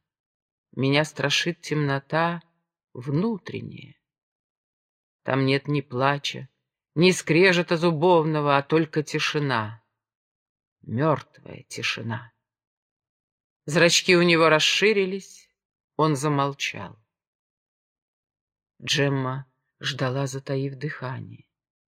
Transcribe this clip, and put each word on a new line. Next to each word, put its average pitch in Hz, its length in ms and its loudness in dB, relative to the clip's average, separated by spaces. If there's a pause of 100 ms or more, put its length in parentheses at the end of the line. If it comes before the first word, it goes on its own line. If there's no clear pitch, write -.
(720)
Меня 139 320 2
страшит 143 560 -4
темнота 151 840 -2 (500)
внутренняя. 147 1040 -6 (1300)
Там 131 240 0
нет 139 200 0
ни 147 140 -2
плача, 135 680 -4 (460)
ни 180 160 6
скрежета 175 680 2
зубовного, 156 840 2
а 139 40 0
только 156 400 0
тишина. 131 800 -4 (1000)
Мёртвая - 840 -4
тишина». 117 640 -8 (1300)
Зрачки 170 500 4
у 175 80 6
него 165 280 6
расширились, 190 960 0 (480)
он 151 200 2
замолчал. 139 800 -4 (1800)
Джемма 135 640 -2 (340)
ждала, 135 460 -4
затаив 135 480 -6
дыхание. 127 720 -12 (420)